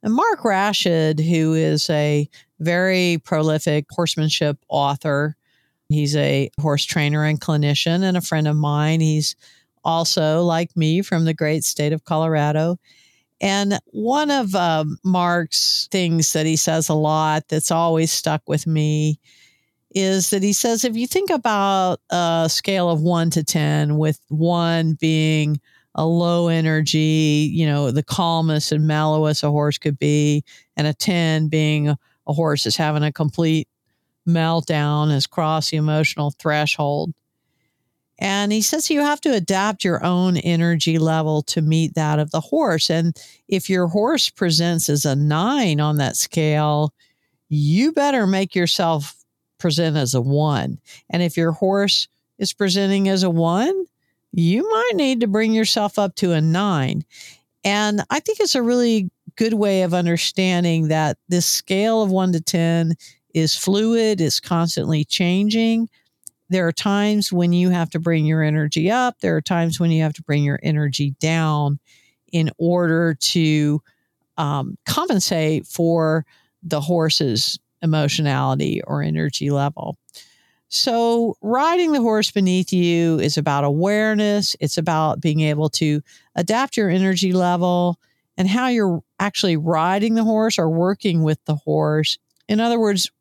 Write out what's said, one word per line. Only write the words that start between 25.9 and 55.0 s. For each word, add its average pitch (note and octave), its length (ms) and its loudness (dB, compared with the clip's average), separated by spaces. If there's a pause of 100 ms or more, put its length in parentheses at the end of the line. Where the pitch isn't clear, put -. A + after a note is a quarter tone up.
a D#3 100 -2
low E3+ 420 0
energy, D#3 1040 2
you D#3+ 140 0
know, C#3+ 260 0
the C#3+ 120 0
calmest D#3+ 680 -2
and D3+ 160 2
mellowest D3+ 560 0
a D3 60 0
horse D3 280 0
could D3 200 -4
be, D3 460 0 (340)
and D3+ 100 0
a D3+ 60 -2
ten D#3+ 540 0
being D3+ 420 0
a - 440 -6
horse D3 300 0
that's - 140 -2
having D3+ 260 0
a D3+ 80 0
complete D#3+ 560 -2 (600)
meltdown, D#3 840 0
has C#3 140 0
crossed D#3 460 -2
the D#3+ 60 -4
emotional D3+ 540 -2
threshold. D3+ 840 -4 (1080)
And G3+ 320 -2
he G#3+ 100 0
says D4+ 280 -2
you D4 100 2
have D4 220 0
to D4 120 0
adapt G3 500 -2
your E3+ 200 0
own F3+ 340 2
energy E3+ 600 0
level D#3 440 0
to - 180 -4
meet D#3 340 0
that D3+ 240 0
of D3+ 120 -2
the D#3+ 100 -2
horse. A#3+ 480 0
And E3 280 0 (300)
if F#3+ 220 -4
your F3+ 180 2
horse G#3+ 420 0
presents E3+ 600 0
as D3 160 0
a C#3 100 0
nine D#3+ 640 0
on D3+ 180 0
that C#3 200 -2
scale, D3+ 760 0 (540)
you D#3+ 460 2
better C#4 340 0
make F#3+ 260 0
yourself E3 640 0 (420)
present D#3 400 0
as C3 160 0
a B2+ 80 2
one. C#3 580 0 (300)
And F3 140 -2
if E3 120 -2
your E3 180 0
horse G3 540 0 (300)
is - 160 -4
presenting G3 560 0
as F#3+ 140 0
a F#3 60 2
one, G3 560 0 (460)
you G3 380 0
might A4+ 260 0
need C4 260 0